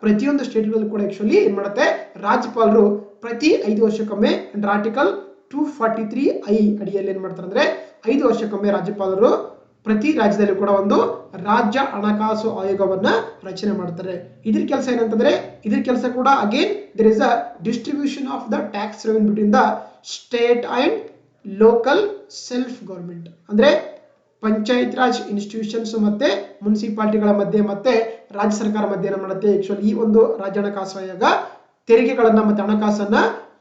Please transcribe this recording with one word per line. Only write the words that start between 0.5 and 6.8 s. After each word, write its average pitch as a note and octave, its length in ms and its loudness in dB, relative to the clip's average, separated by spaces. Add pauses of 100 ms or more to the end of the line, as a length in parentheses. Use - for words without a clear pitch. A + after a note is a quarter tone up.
ಕೂಡ G#3+ 100 -4
actually G#3+ 360 0
ಏನ್ G3+ 200 4
ಮಾಡುತ್ತೆ, - 600 -2
ರಾಜ್ಯಪಾಲರು G#3+ 800 4
ಪ್ರತಿ - 720 -2
ಐದು A3 160 2
ವರ್ಷಕ್ಕೊಮ್ಮೆ G#3+ 720 0
under G3+ 140 -2 (100)
Article C4 280 0 (400)
ಟೂ D4 160 -2
ಫಾರ್ಟಿ A3+ 400 -2
ತ್ರೀ A#3+ 180 -4 (280)
ಐ G#3 280 4
ಅಡಿಯಲ್ಲಿ G3 320 -4